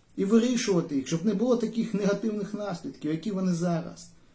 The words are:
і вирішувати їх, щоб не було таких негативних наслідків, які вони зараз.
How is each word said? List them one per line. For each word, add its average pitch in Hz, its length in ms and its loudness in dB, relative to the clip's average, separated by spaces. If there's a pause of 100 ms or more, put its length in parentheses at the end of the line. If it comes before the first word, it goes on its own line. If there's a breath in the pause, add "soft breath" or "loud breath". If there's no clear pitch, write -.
(160)
і 190 80 0
вирішувати 214 720 4
їх, 131 100 -2
щоб 165 180 -2
не 214 100 2
було 233 220 2
таких - 380 -2
негативних 202 600 0
наслідків, 175 560 -6
які 165 200 -2
вони 185 240 0
зараз. 170 560 -2 (240 soft breath)